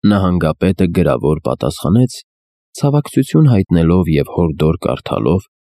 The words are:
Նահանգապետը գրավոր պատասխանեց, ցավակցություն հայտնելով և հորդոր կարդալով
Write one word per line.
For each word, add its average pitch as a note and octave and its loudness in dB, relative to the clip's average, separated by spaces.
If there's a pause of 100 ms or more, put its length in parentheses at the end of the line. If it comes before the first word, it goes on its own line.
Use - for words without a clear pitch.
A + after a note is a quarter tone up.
Նահանգապետը F#2 0
գրավոր D#2 0
պատասխանեց, F#2+ -2 (580)
ցավակցություն C#3+ 0
հայտնելով E2+ 2
և C#2 -2
հորդոր D#2 0
կարդալով - -4